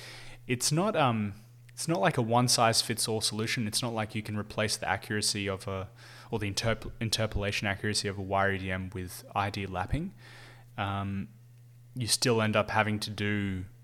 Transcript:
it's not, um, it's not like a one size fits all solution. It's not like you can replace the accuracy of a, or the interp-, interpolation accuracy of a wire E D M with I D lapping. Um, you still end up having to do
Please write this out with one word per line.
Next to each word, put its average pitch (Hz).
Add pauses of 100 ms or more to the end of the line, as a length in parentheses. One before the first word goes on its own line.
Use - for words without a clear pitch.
(480)
it's 123
not, 190
um, 110 (380)
it's -
not 170
like 175
a 120
one 117
size 113
fits -
all 110
solution. 110
It's -
not 117
like 107
you 107
can 104
replace 107
the -
accuracy 101
of 95
a, 95 (440)
or 113
the 101
interp-, 113
interpolation 107
accuracy 101
of 98
a 101
wire 98
E 95
D 95
M 92
with 90 (120)
I 101
D 101
lapping. 95 (640)
Um, 98 (680)
you 117
still 113
end 107
up 104
having 107
to 107
do 101 (180)